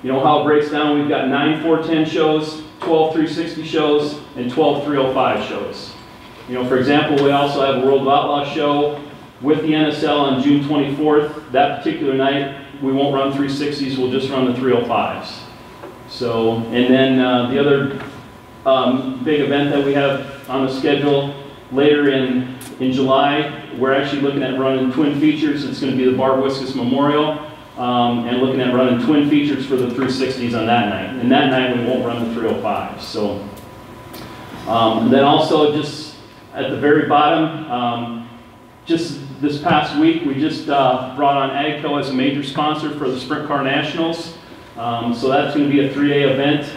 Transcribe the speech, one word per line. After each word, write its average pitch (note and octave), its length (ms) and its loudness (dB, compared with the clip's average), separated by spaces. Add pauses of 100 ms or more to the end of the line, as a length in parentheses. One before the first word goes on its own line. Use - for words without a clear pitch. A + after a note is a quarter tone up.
you B2+ 80 -4
know, C3+ 100 0
how D3+ 180 2
it D3 60 -2
breaks D3 260 2
down, D3 260 0
we've C#3+ 120 0
got C3 180 0
nine D3+ 340 0
four D#3+ 220 2
ten D#3+ 220 0
shows, D#3 560 0 (180)
twelve D#3+ 340 2
three D#3 140 0
sixty E3 380 -6
shows, D3 500 0 (220)
and B2 120 -4
twelve - 360 2
three C#3+ 120 -2
oh C3 160 0
five B2 300 0
shows. - 480 -10 (560)
You B2 80 -6
know, B2 100 -2
for C3 120 2
example, D3 460 2
we C#3 80 4
also C#3+ 340 2
have B2+ 180 0
a - 20 2
World C3+ 180 4
of C#3 40 0
Outlaw C#3+ 380 2
show D3 540 0 (420)
with D3+ 220 2
the D#3 120 2
N D#3 140 2
S D3 120 -4
L D3 200 2
on C3 200 2
June C#3+ 240 4
twenty-fourth. D3 880 0
That C#3 280 2
particular C#3+ 340 -2
night, C3+ 420 0 (260)
we C3+ 120 0
won't C#3 200 2
run C3+ 200 0
three C#3 160 -2
sixties, C#3 480 -4
we'll B2+ 140 0
just C3+ 200 -2
run B2+ 140 0
the B2 80 0
three B2+ 180 0
oh A#2 140 2
fives. - 560 -4 (680)
So, A2+ 500 -2 (140)
and B2+ 220 4
then, C3 260 4
uh, B2+ 300 2
the C#3 100 0
other, C#3+ 400 2 (680)
um, C3 600 0
big D3 160 2
event C#3+ 300 0
that C#3 120 0
we C#3 100 0
have C#3 320 0 (220)
on C3 180 -2
the C3+ 60 -2
schedule C#3+ 640 0 (380)
later D3 400 4
in, B2+ 440 0 (240)
in C3 120 0
July, C#3 600 2 (280)
we're C3+ 160 2
actually C3+ 260 -2
looking C#3 220 0
at B2+ 160 -4
running C3 320 0
twin C#3+ 280 0
features. D3 460 2
It's A#2+ 140 -6
gonna C3 160 -2
be B2+ 100 2
the B2+ 100 4
Barb C3+ 280 2
Wiskus C3 320 -4
Memorial, D3 640 2 (400)
um, A#2+ 480 0
and B2+ 160 0
looking C3 180 0
at B2 140 0
running B2 280 2
twin D3 240 4
features C#3+ 380 2
for C#3 100 -2
the B2 140 0
three B2+ 220 -2
sixties B2 420 -2
on A2 140 -2
that A2 220 2
night. F#2+ 300 -6
And B2 120 2
that C3+ 180 4
night, B2+ 260 0
we A#2+ 80 -2
won't B2+ 220 0
run A#2 220 -4
the A2+ 80 -6
three A2+ 120 -2
oh - 140 -2
fives. - 420 -6
So, G#2 380 -4 (1300)
um, A#2 420 2
then C#3 140 6
also D3+ 520 4
just - 400 -8 (380)
at - 160 -6
the - 80 -4
very D3 300 4
bottom, D3+ 640 2
um, A#2+ 580 -4 (560)
just E3 340 -2 (220)
this D3 160 0
past - 400 2
week, E3 280 4
we C3+ 100 -2
just, D3 340 -2
uh, C3 460 2
brought C#3+ 220 2
on C3+ 120 0
AGCO D3 500 -2
as B2+ 120 -4
a - 20 -4
major C#3 300 0
sponsor D3+ 480 -2
for C#3+ 180 -4
the B2+ 100 -4
Sprint D3 280 -6
Car C#3 160 -2
Nationals. E3 760 -2 (400)
Um, A#2 360 -2
so C3 160 0
that's C#3+ 260 2
gonna C#3+ 140 2
be C#3 160 4
a C3+ 40 0
three-day C#3+ 340 2
event C#3 420 2 (120)